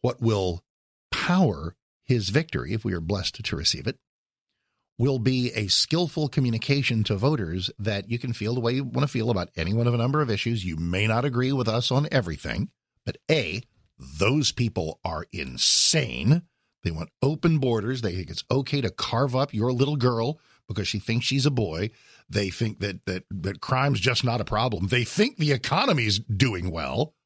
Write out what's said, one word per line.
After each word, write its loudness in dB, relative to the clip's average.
what -2
will 0
power 2
his 2
victory, -2
if -4
we 0
are -4
blessed -4
to -4
receive -2
it, -4
will 2
be 2
a -2
skillful 0
communication 2
to 2
voters 0
that -4
you -2
can -4
feel -2
the 0
way 2
you 0
want 0
to -4
feel 0
about 0
any 0
one 4
of 4
a 2
number 2
of 0
issues. -2
You -4
may 0
not 2
agree 0
with 0
us 0
on 2
everything, -2
but -6
A, 0
those 0
people -2
are -4
insane. 2
They 0
want -6
open 2
borders. 0
They -2
think -6
it's -10
okay 0
to -2
carve -2
up 0
your 0
little -2
girl 0
because -4
she -4
thinks -2
she's 0
a 4
boy. -2
They 0
think -4
that, -6
that, -6
that -6
crime's 0
just 0
not 0
a -4
problem. 0
They 2
think 0
the 0
economy's 2
doing 0
well. -2